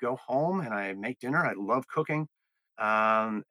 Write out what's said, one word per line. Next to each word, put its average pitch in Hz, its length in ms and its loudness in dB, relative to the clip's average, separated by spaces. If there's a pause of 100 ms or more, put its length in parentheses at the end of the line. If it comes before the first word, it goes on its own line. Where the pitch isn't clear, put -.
go 123 160 -2
home 165 440 0
and 117 140 -4
I 98 200 -4
make 113 260 -8
dinner. 147 260 0
I 113 100 0
love 110 300 0
cooking. 156 400 -2 (520)
Um, 110 720 2